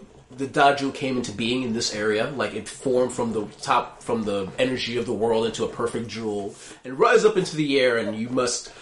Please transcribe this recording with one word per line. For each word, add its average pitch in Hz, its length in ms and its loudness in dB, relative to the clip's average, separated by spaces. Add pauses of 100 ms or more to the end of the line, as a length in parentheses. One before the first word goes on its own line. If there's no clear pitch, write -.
(300)
the 127 160 -6
Da 139 300 6
Jewel 139 160 -2
came 131 260 -4
into 113 140 -4
being 113 320 -2
in 113 100 -4
this 110 220 -2
area, 107 400 0
like, 107 180 -2
it 101 160 -8
formed 127 440 0
from 117 200 -2
the 107 120 -2 (180)
top, - 400 0
from 113 200 -2
the 98 260 -4 (100)
energy 123 380 -2
of 117 100 -2
the 120 60 -2
world 113 340 2
into 110 160 -4
a 101 60 0
perfect 117 400 -4
jewel, 104 440 -6 (300)
and 131 160 -6
rise 220 260 8
up 208 120 4
into 165 180 0
the 143 240 2
air, 123 180 4
and 107 180 -2
you 113 140 -4
must, 127 420 -2 (100)